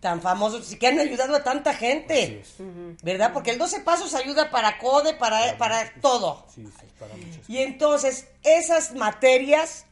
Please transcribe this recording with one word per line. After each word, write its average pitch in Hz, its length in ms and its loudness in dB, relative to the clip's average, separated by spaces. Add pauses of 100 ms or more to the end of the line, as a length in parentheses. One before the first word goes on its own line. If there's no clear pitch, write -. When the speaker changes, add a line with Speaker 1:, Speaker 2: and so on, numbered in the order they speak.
Speaker 1:
tan 170 220 -4
famosos 202 500 -2
y 196 60 -18
que 233 80 0
han 269 120 4
ayudado 269 380 0
a 285 80 0
tanta 277 300 -2
gente. 294 480 -2
Speaker 2:
Así 110 180 -4
es. - 200 -20
Speaker 3:
Ujú. 175 420 -16
Speaker 1:
¿Verdad? 185 320 0
Porque 269 160 -4
el 240 80 -4
doce 339 220 -4
pasos 330 340 -2
ayuda 285 360 -2
para 214 280 0
code, 285 360 2
para, 220 240 0
Speaker 2:
Para 233 200 0
Speaker 1:
para 226 260 0
Speaker 2:
muchas - 160 -20
Speaker 1:
todo. 220 480 0
Speaker 2:
Sí, 117 160 -20
sí, - 220 -20 (120)
para 107 160 -18
muchas - 360 -18
Speaker 1:
Y 240 80 -8
entonces, 277 680 0 (160)
esas 320 520 4
materias 262 960 2